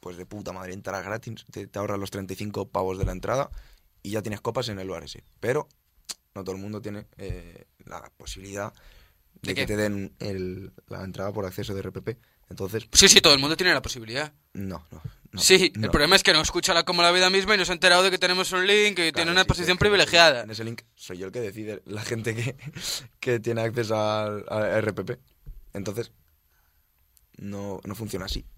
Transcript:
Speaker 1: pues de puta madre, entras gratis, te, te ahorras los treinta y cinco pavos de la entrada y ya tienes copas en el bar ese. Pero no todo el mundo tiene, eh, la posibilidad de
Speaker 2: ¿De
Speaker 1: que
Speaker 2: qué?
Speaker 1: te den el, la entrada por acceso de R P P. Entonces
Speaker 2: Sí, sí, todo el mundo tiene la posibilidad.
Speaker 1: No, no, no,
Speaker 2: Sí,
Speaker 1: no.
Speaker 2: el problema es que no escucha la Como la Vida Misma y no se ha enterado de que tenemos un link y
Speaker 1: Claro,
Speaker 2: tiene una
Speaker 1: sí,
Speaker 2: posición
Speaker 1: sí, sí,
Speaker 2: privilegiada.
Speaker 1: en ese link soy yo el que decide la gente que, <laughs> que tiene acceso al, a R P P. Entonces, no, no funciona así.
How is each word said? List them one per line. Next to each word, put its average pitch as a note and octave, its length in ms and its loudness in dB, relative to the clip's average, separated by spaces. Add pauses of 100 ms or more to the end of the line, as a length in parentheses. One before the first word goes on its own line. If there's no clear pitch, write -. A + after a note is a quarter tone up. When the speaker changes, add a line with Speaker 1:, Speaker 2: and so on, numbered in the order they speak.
Speaker 1:
pues F2 160 -14
de F2+ 100 -14
puta F#2+ 260 -12
madre, F#2 200 -12
entras F#2+ 320 -8
gratis, A2 480 -10
te, G2+ 160 -10
te - 100 -8
ahorras G2+ 220 -2
los G2 100 -8
treinta F#2+ 220 -8
y F#2+ 40 -8
cinco G#2 320 -6
pavos F#2+ 300 -2
de F#2+ 60 0
la F#2+ 80 -2
entrada G#2 380 -2 (520)
y G2 80 -10
ya G#2 120 -2
tienes G#2 180 -6
copas A#2 280 -4
en G2+ 120 -6
el F#2+ 80 -10
bar E2+ 160 -8
ese. - 180 -16 (160)
Pero C3 300 -2 (680)
no G2 80 -10
todo F#2+ 140 -6
el G2 40 -10
mundo G#2 220 -8
tiene, G#2 240 -10 (120)
eh, F2+ 480 -12 (200)
la - 300 -14
posibilidad G2+ 560 -10 (680)
de - 80 -8
Speaker 2:
¿De - 40 -2
Speaker 1:
que C#3 60 -4
Speaker 2:
qué? C3+ 80 -2
Speaker 1:
te G#2 80 0
den G2+ 420 -2
el, F#2+ 540 -8 (160)
la F#2+ 160 -12
entrada F#2+ 280 -8
por G#2 140 -6
acceso G2 260 -8
de G2 80 -6
R F#2 120 -8
P F#2+ 100 -10
P. A2+ 160 -8 (320)
Entonces G2+ 420 -6
Speaker 2:
Sí, G3 160 8
sí, G3+ 120 10
todo D#3 120 8
el C#3 60 6
mundo D3 180 0
tiene F3+ 160 2
la C#3 80 2
posibilidad. B2 520 -8 (200)
Speaker 1:
No, F#2 380 -10
no, E2+ 100 -18 (320)
no, - 80 -8
Speaker 2:
Sí, F#3 360 6
Speaker 1:
no. G#2+ 100 -2
Speaker 2:
el - 40 -2
problema D3 240 4
es F#3+ 80 6
que G3 120 4
no D#3 80 4
escucha F3 320 0
la E3+ 100 2
Como F3 160 -2
la F3 100 6
Vida F#3 200 6
Misma G3 240 2
y G3+ 40 4
no F3+ 60 2
se E3+ 80 -2
ha - 20 0
enterado F3 280 6
de F#3+ 80 6
que F3+ 80 -2
tenemos F3+ 340 0
un F#3 140 2
link G#3 240 4
y G3 40 -8
Speaker 1:
Claro, E3 180 2
Speaker 2:
tiene E3 180 0
una F3+ 120 4
Speaker 1:
sí, F#3+ 60 4
Speaker 2:
posición F3+ 280 0
Speaker 1:
sí, - 20 -8
sí, - 0 -
Speaker 2:
privilegiada. E3+ 640 6
Speaker 1:
en G#2+ 80 -10
ese A2 120 -10
link A#2 200 -8 (120)
soy - 240 -12
yo F#2 80 -8
el F#2+ 60 -10
que B2 80 -6
decide G#2+ 460 -8
la G#2+ 160 -8
gente A2+ 320 -4
que, A#2 200 -4 (340)
<laughs> - 320 -10
que A#2+ 200 0
tiene A2+ 220 -2
acceso A2 360 -2
al, G#2+ 520 -2
a G#2+ 180 0 (100)
R G#2+ 140 0
P F#2+ 120 -6
P. A2 140 -8 (540)
Entonces, G2+ 400 -8 (1300)
no, G2+ 460 -10
no G2+ 100 -8
funciona G#2 320 -8
así. - 180 -6 (140)